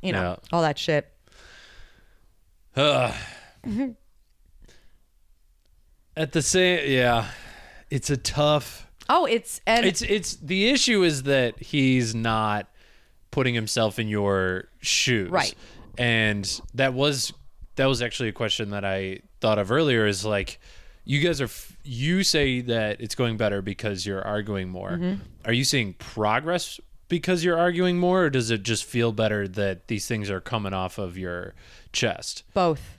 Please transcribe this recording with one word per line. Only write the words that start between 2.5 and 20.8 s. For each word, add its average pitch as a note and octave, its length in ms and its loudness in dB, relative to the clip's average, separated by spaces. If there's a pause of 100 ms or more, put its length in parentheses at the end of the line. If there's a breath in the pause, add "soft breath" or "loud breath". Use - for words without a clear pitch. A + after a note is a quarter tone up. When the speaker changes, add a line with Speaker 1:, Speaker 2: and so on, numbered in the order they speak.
Speaker 2:
Ugh. C3+ 400 2 (500 loud breath)
Speaker 1:
Mm-hmm. B3 260 -4 (2250 soft breath)
Speaker 2:
At D#3 160 -4
the D#3+ 100 2
same, F3+ 480 2
yeah, A#2+ 360 4 (640 loud breath)
it's C#3 200 -2
a C#3+ 60 2
tough D3 680 0 (260)
Speaker 1:
Oh, D#4+ 180 4
it's, - 400 -2
and A#3 180 4
Speaker 2:
It's, F#3+ 160 2
it's, G#3 360 -2
the F#3+ 340 2
issue A#3+ 320 4
is D3 220 2
that C3+ 360 2
he's B2+ 540 2
not A2 560 0 (600 soft breath)
putting B2+ 240 0
himself A2 440 0
in A2 100 0
your G2 600 0 (120)
shoes. A2 500 2
Speaker 1:
Right. F3 240 0 (440 loud breath)
Speaker 2:
And A2 500 2 (240)
that C3 220 0
was, C#3 360 0 (460)
that C3+ 80 2
was C3+ 160 2
actually A#2+ 300 -4
a - 20 -8
question G#2+ 380 -2
that G2+ 120 -4
I F#2+ 380 -4 (220)
thought G#2+ 160 2
of G2 120 0
earlier B2+ 360 4
is, G2 180 0
like, G#2 340 -2 (460 soft breath)